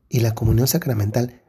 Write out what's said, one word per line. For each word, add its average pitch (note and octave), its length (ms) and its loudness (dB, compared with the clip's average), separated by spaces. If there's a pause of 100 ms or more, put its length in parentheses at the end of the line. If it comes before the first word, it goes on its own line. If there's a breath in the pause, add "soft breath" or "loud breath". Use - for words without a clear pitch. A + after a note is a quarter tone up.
y B2+ 120 0
la A2+ 160 0
comunión A2+ 320 2
sacramental. A#2+ 800 -2